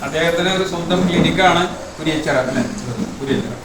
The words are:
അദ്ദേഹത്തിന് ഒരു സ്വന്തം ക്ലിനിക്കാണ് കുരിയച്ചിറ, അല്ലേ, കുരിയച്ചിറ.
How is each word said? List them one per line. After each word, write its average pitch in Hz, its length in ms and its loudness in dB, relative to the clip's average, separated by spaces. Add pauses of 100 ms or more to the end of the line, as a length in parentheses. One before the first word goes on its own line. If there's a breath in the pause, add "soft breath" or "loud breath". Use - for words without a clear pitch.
അദ്ദേഹത്തിന് 170 500 0
ഒരു 185 160 0
സ്വന്തം 175 360 0
ക്ലിനിക്കാണ് 170 540 4 (360)
കുരിയച്ചിറ, 156 380 0 (140)
അല്ലേ, 139 140 0 (560)
കുരിയച്ചിറ. 135 340 -2 (100)